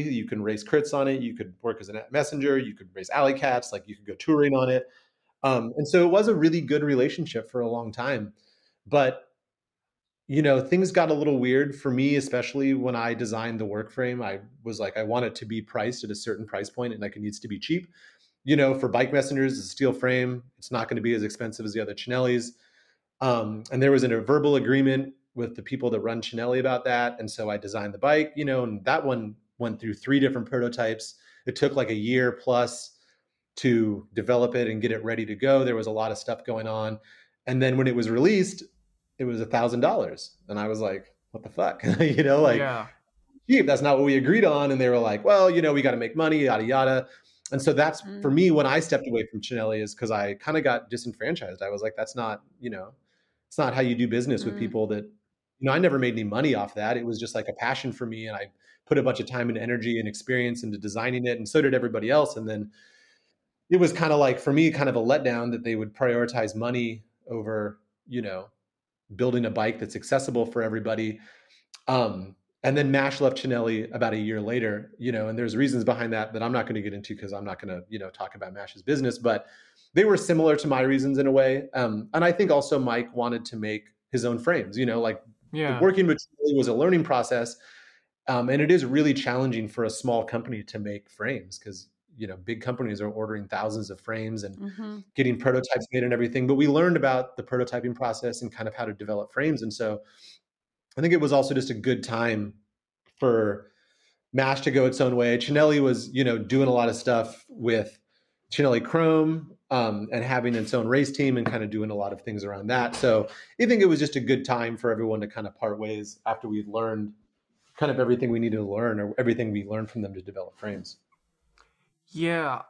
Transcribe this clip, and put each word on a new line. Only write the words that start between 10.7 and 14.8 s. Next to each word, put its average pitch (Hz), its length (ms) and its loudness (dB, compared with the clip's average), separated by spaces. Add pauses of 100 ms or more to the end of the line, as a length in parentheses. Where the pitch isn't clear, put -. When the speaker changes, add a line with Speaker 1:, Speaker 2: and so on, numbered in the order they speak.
Speaker 1:
got 165 200 4
a - 40 2
little 143 240 2
weird 135 360 2
for 139 160 -4
me, 139 260 2
especially 135 580 0
when 123 200 -2
I 117 200 -2
designed 113 440 -4
the 110 60 -4
work 104 260 -6
frame. 123 320 -4
I 98 180 -6 (220)
was 110 160 -8
like, 101 180 -4